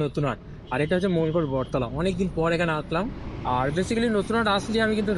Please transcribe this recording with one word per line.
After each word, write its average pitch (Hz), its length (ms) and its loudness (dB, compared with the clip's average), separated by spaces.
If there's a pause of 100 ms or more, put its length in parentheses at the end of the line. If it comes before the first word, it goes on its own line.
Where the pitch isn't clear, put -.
নতুনহাট। 135 360 -2 (320)
আর 127 120 0
এটা 160 120 0
হচ্ছে 185 200 0
মঙ্গলকোট 160 280 2 (100)
বটতলা। 131 320 0 (140)
অনেকদিন 185 360 0
পর 165 200 2
এখানে 165 240 2
আসলাম, 165 260 -2 (500)
আর 127 100 2 (100)
basically 226 320 0 (100)
নতুনহাট 220 280 0 (100)
আসলে 220 300 0
আমি 214 120 2
কিন্তু 214 180 0